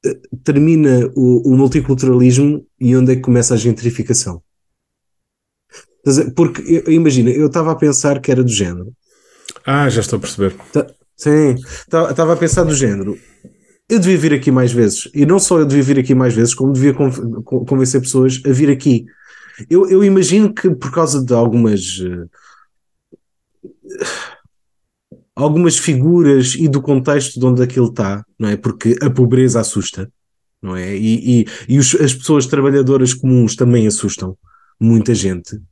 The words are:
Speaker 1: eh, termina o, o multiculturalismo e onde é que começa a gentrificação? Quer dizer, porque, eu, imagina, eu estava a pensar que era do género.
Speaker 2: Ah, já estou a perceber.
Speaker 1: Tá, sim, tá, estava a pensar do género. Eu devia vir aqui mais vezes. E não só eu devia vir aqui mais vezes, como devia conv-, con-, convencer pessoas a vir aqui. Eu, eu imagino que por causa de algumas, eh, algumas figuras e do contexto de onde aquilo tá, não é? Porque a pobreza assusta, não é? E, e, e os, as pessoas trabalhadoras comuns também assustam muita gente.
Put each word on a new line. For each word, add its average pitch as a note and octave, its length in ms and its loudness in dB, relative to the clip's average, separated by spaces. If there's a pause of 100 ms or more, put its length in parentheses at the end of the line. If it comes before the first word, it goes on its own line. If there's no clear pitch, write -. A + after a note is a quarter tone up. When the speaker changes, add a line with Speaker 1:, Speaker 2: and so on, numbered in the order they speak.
Speaker 1:
eh, - 140 -6 (240)
termina C#3+ 720 2
o, B2 380 2
o - 20 4
multiculturalismo C3 1080 2 (140)
e B2+ 180 2
onde B2+ 160 2
é - 20 2
que B2+ 60 -6
começa B2 320 0
a A#2 40 0
gentrificação? A2+ 840 -4 (1600)
Quer C#3+ 60 0
dizer, C3+ 240 0
porque, - 520 0
eu, E3 60 0
imagina, C#3 380 2
eu D3 180 0
estava D#3+ 240 -2
a D3+ 40 -2
pensar C#3+ 440 0
que C3 100 -6
era B2+ 140 2
do A#2+ 80 0
género. F#2+ 400 -6 (720)
Speaker 2:
Ah, C#3 220 0
já A#2 140 0
estou G#2+ 160 -6
a - 20 -6
perceber. G2 340 -4 (200)
Speaker 1:
Tá, D3+ 120 0 (300)
sim, D3 400 2 (340)
tá, E3 220 0
estava D#3+ 220 0
a - 20 2
pensar E3+ 300 0
do D#3 100 0
género. G2+ 420 -4 (720)
Eu A3+ 100 2
devia F3+ 180 2
vir D3 160 2
aqui C3+ 180 0
mais B2+ 220 2
vezes. A2 400 0
E D3 120 2
não F#3 140 2
só F3+ 200 0
eu D#3 60 2
devia C#3 180 2
vir C3+ 160 2
aqui C3 140 0
mais B2+ 200 2
vezes, A#2 200 0
como C3+ 200 -2
devia C3+ 200 2
conv-, B2+ 500 -4
con-, B2+ 200 -4
convencer C3 380 0
pessoas C3 440 0
a C#3+ 60 -2
vir C#3+ 180 2
aqui. C3 360 0 (640)
Eu, F#3 200 4
eu F#3+ 140 4
imagino G3 500 2
que - 180 -2
por C3 200 -8
causa C#3+ 320 -2
de B2 100 -2
algumas, G#2+ 680 0
eh, F2+ 240 -10 (3000)
algumas D3+ 420 0
figuras C#3+ 800 2
e D#3+ 120 0
do C#3 140 0
contexto C3+ 580 -2
de B2 60 0
onde B2+ 180 2
aquilo B2 300 0
tá, G2+ 320 -6 (120)
não G#2+ 120 -4
é? G#2 80 -2
Porque - 440 -2
a C#3 80 0
pobreza B2+ 500 2
assusta, G2+ 520 -6 (500)
não F#2 140 -10
é? F#2 220 -8
E, A2+ 440 0
e, - 40 0 (240)
e C3+ 100 2
os, C#3 160 0
as C3+ 180 0
pessoas C#3+ 320 -2
trabalhadoras C3+ 680 0
comuns B2 420 0
também A#2 320 2
assustam F#2+ 500 -6 (420)
muita A2+ 360 2
gente. F#2+ 420 -6 (140)